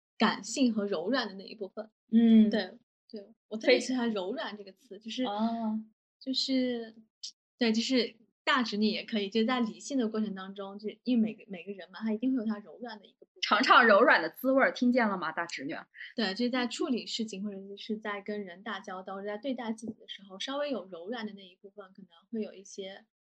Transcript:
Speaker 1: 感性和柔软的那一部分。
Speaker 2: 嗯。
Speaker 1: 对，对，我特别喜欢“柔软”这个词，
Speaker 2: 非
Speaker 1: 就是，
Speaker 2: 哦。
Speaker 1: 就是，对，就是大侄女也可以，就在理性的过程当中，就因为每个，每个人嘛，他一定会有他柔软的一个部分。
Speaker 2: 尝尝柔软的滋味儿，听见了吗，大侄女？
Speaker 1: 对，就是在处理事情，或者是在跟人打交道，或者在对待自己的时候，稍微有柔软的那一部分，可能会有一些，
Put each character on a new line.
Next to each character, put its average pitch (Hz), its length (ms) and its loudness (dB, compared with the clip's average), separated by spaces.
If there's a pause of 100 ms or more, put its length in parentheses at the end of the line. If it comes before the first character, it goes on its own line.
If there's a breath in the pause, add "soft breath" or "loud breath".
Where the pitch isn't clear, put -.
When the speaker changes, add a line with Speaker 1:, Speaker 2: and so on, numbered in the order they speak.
(180)
Speaker 1:
感 185 260 2
性 247 300 2
和 202 140 -2
柔 185 240 -2
软 254 160 0
的 190 80 -12
那 190 80 -14
一 - 100 -18
部 196 140 -10
分。 214 240 -14 (200)
Speaker 2:
嗯。 226 380 8
Speaker 1:
对， 202 300 -2 (320)
对， 208 220 -16 (160)
我 214 80 -8
特 254 100 -4
别 254 120 6
喜 - 140 -4
欢 233 180 0
“柔 196 220 -4
软” 247 240 -8
这 208 60 -16
个 190 80 -20
词， - 260 -20
Speaker 2:
非 - 20 -20
Speaker 1:
就 226 120 -14
是， 247 120 -4
Speaker 2:
哦。 220 560 -2 (400)
Speaker 1:
就 262 140 -6
是， 247 640 -2 (640)
对， 233 120 4
就 220 80 0
是 247 360 0 (280)
大 277 200 2
侄 208 140 -4
女 214 100 4
也 180 160 -2
可 220 160 -4
以， 196 100 -2
就 226 160 0
在 254 140 0
理 214 200 -4
性 - 180 -8
的 233 100 2
过 220 120 -4
程 196 140 -4
当 190 220 -12
中， 202 240 -12
就 214 100 -10 (140)
因 240 180 4
为 - 0 -
每 214 140 0
个， - 120 -20
每 180 160 -12
个 196 80 -10
人 190 200 -14
嘛， 185 80 -18
他 220 120 -4
一 214 60 0
定 262 160 0
会 262 60 0
有 214 60 -4
他 214 120 -2
柔 196 220 -18
软 220 200 -12
的 - 60 -20
一 - 60 -20
个 - 80 -20
部 - 140 -20
分。 - 80 -20
Speaker 2:
尝 214 200 2
尝 277 240 8
柔 208 160 10
软 262 220 8
的 160 60 -4
滋 262 220 -2
味 262 80 4
儿， 190 140 6
听 247 180 4
见 240 160 4
了 196 80 0
吗， 160 160 -4
大 170 140 -4
侄 - 200 -10
女？ 139 100 -6 (400 loud breath)
Speaker 1:
对， 196 180 -2
就 233 120 -2
是 247 40 0
在 247 160 -2
处 330 220 -4
理 240 180 -2
事 - 180 -6
情， 196 200 -8
或 208 80 -6
者 196 60 -12 (200)
是 - 200 -8
在 208 240 -8
跟 208 220 -8
人 185 200 -16
打 208 160 -8
交 190 240 -12
道， 190 120 -10
或 196 60 -10
者 202 60 -10
在 208 100 -6
对 262 160 -6
待 233 180 -6
自 220 140 -12
己 220 80 -10
的 - 140 -20
时 - 160 -16
候， 196 160 -18
稍 269 180 -8
微 294 140 -4
有 196 140 -6
柔 180 240 -14
软 226 180 -8
的 202 60 -14
那 196 120 -20
一 180 120 -20
部 202 120 -20
分， 196 240 -20
可 202 80 -20
能 185 80 -20 (220)
会 226 100 -4
有 196 140 -8
一 190 80 -20
些， 196 420 -14 (180)